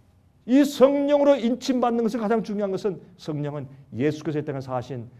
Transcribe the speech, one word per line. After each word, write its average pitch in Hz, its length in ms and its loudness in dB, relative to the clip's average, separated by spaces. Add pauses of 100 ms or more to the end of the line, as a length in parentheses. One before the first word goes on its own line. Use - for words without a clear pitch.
(440)
이 262 200 4
성령으로 285 720 4
인침받는 240 680 0
것은 226 180 0
가장 214 220 0
중요한 202 280 -4
것은 185 300 -4 (160)
성령은 147 500 -6 (280)
예수께서 151 460 -2
이 147 40 -8
땅에 139 160 -6
사신 127 480 -8 (100)